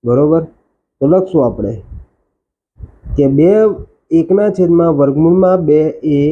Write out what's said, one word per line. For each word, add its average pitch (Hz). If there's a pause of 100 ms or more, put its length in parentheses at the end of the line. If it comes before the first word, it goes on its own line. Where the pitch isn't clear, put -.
બરોબર? 147 (580)
તો 135
લખશું 175
આપણે 104 (1400)
કે 143
બે, 147 (680)
એકના 196
છેદમાં 170
વર્ગમૂળમાં 170
બે 151 (380)
એ 143